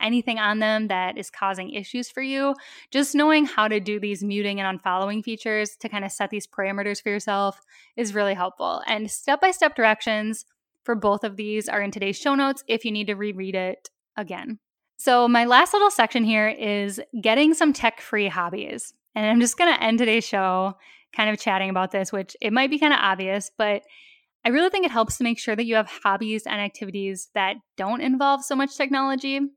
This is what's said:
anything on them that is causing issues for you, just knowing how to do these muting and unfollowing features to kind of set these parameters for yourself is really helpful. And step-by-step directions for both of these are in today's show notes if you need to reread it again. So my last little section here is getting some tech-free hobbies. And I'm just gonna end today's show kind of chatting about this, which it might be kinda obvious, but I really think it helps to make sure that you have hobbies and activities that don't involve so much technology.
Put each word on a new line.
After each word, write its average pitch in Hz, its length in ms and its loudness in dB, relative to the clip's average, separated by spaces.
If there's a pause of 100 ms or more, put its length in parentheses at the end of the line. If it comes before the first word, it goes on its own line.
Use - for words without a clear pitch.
anything 233 380 0
on 214 200 0
them 214 300 0
that 185 300 -2
is - 120 -10
causing 190 400 -4
issues 240 400 -8
for 262 120 -10
you, 269 320 -2 (360)
just 277 240 2
knowing 302 300 6
how 214 240 2
to 214 100 0
do 208 220 -2
these 202 240 -4
muting 202 360 -2
and 190 200 -4
unfollowing 196 420 -2
features 214 580 -4
to 202 80 -8
kind 202 160 -6
of 196 60 -8
set 196 200 -4
these 202 160 -8
parameters 202 560 -4
for 214 80 -4
yourself 202 500 -2 (360)
is 214 180 -4
really 202 200 2
helpful. 180 520 -4
And 214 240 -2
step-by-step 302 640 0
directions 214 680 0 (380)
for 233 120 -2
both 208 280 2
of 202 140 -6
these 214 320 -4
are 208 140 0
in 202 80 -4
today's 196 260 -4
show 277 180 0
notes 277 320 0
if 226 180 -2
you 226 60 -4
need 208 180 -4
to 208 60 -2
reread 190 400 -6
it 185 360 -6 (260)
again. 190 420 -10 (380)
So 247 320 4
my 240 160 4
last 254 280 6
little 403 200 4
section 233 320 2
here 214 240 2
is 202 520 -4 (220)
getting 285 320 6
some 311 180 4
tech-free 214 560 -2
hobbies. 180 640 -6 (220)
And 214 100 -2
I'm 220 160 6
just 240 160 2
gonna 349 240 4
end 226 180 2
today's 226 280 2
show 190 480 0 (400)
kind 214 160 0
of 208 80 -2
chatting 190 320 -2
about 185 220 -2
this, 190 180 -2
which 190 300 -6
it 214 120 -2
might 262 180 2
be 294 80 0
kinda 294 180 4
obvious, 190 600 -2
but 208 260 0 (640)
I - 20 4
really 330 200 4
think 370 160 0
it 277 40 -2
helps 226 280 0
to 254 60 -2
make 233 140 0
sure 220 160 -4
that 233 120 -2
you 226 80 0
have 214 160 2 (120)
hobbies 214 440 -2
and 208 120 -4
activities 196 760 -8
that 196 220 0 (200)
don't 202 240 -4
involve 269 420 2
so 277 140 -4
much 277 220 -2
technology. 269 600 -2 (180)